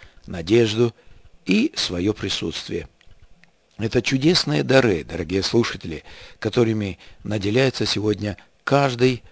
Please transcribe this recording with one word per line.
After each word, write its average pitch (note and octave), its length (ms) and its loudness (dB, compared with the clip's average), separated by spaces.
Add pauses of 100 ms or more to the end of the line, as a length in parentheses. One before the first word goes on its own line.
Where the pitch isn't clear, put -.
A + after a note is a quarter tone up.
(280)
надежду A2 680 2 (520)
и A3 300 2
своё F#2 380 -2
присутствие. F#2 760 -8 (880)
Это A2+ 240 0
чудесные D3 600 0
дары, A#2+ 420 4
дорогие F2 360 -4
слушатели, F#2 600 -2 (360)
которыми A2 600 0 (240)
наделяется G#2+ 600 0
сегодня G#2 500 -2 (300)
каждый, B2+ 680 2